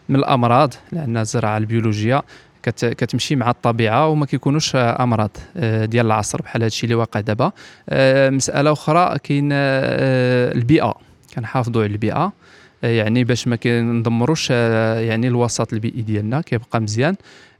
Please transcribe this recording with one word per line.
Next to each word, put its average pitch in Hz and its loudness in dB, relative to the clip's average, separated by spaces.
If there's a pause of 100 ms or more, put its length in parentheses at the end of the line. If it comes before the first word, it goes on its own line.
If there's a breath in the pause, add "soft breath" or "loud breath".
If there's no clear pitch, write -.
من 139 2
الأمراض، 131 2 (180)
لأن 143 -4
الزراعة 110 -2
البيولوجية 110 0 (420 loud breath)
كت-، - -4
كتمشي - -2
مع 120 0
الطبيعة 117 0
وما 151 0
كيكونوش، 143 -2
آه، 123 0
أمراض، 110 0 (200)
آه، 110 0
ديال 113 2
العصر 107 0
بحال - -4
هادشي 110 -2
اللي 117 0
واقع 113 -2
دابا. 110 0 (380 loud breath)
آه، 135 4
مسألة 139 0
أخرى 151 0
كاين، 143 0
آه، 127 2
البيئة، 120 2 (420 soft breath)
كنحافظوا 117 -2
على 104 0
البيئة، 110 -2 (500 loud breath)
آه، 123 0
يعني 117 2
باش 120 -2
ما 120 0
كندمروش، 117 0
آه، 113 2
يعني 113 0
الوسط 120 0
البيئي 117 -4
ديالنا 107 -4
كيبقى 117 -4
مزيان. 113 -2 (440 loud breath)